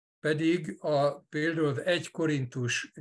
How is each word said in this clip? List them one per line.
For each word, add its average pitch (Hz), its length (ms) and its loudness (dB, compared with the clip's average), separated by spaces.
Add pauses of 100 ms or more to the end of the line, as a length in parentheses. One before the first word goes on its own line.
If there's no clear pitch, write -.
(200)
pedig 160 600 0
a, 143 400 2
például 151 640 0
egy 175 300 0
Korintus 135 880 -2